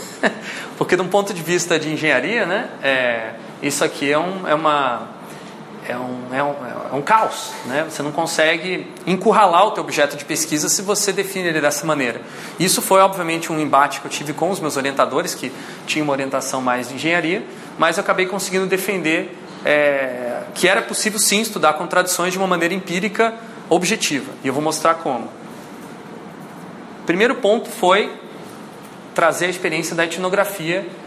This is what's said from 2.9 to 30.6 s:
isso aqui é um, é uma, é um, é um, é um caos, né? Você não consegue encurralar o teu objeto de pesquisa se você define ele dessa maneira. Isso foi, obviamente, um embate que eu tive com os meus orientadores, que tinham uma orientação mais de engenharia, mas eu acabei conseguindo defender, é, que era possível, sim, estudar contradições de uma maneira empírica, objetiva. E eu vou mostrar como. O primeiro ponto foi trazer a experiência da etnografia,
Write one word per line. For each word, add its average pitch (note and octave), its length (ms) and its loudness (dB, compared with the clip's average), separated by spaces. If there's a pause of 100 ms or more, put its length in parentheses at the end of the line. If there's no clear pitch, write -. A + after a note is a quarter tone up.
isso C#3+ 220 0
aqui D3 280 0
é D3 60 4
um, F#3 280 -4
é D#3 80 2
uma, C#3+ 540 2 (800)
é A#2+ 80 -4
um, B2+ 380 -8
é C#3 80 0
um, C#3+ 120 0 (380)
é - 20 -2
um C#3 60 -2
caos, G#3+ 520 2 (120)
né? C#3 240 0
Você D3+ 140 -6
não D3 100 -4
consegue E3 760 0 (200)
encurralar F#3+ 600 6
o G#3 40 2
teu F3+ 120 -4
objeto C#3+ 340 2
de - 80 -10
pesquisa D#3 440 -2
se F#3 140 0
você G3 300 0
define F#3 360 -2
ele D#3 120 2
dessa D3 260 2
maneira. C3 340 0 (380)
Isso F3+ 240 2
foi, F#3+ 180 6
obviamente, E3 500 2
um D#3+ 80 -2
embate C#3 420 4
que - 60 -10
eu C#3 40 -10
tive D3+ 220 -4
com E3 180 0
os F#3+ 100 -2
meus D3 160 -2
orientadores, C3+ 580 0
que E3 180 -6 (340)
tinham D3+ 180 0
uma D3 80 0
orientação C3+ 480 -2
mais B2+ 280 0
de C3+ 60 -10
engenharia, E3 500 0 (340)
mas E3 180 4
eu G3 60 2
acabei F#3 240 2
conseguindo F#3+ 400 0
defender, F3+ 720 0 (260)
é, C3+ 760 2 (120)
que F3 140 4
era F#3 140 4
possível, G#3+ 360 -2
sim, G3+ 220 4
estudar E3 340 2
contradições F3 580 0
de F3+ 60 -2
uma F#3+ 80 2
maneira F3 280 2
empírica, F#3+ 600 0 (340)
objetiva. E3 640 2 (120)
E C3+ 40 -2
eu C3 40 2
vou C#3+ 100 0
mostrar D#3 340 4
como. B2+ 280 -2 (1800)
O - 60 -16
primeiro G#3+ 300 4
ponto G#3+ 340 2
foi F#3+ 400 4 (1040)
trazer E3 320 4
a - 20 2
experiência E3+ 460 -2
da E3 100 4
etnografia, F#3 840 0 (200)